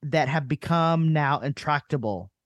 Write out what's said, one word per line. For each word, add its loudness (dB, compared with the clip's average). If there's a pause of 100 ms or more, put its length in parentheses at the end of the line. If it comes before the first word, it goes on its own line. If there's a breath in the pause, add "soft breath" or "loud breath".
that 2
have 0
become 2
now 2
intractable. -4 (160)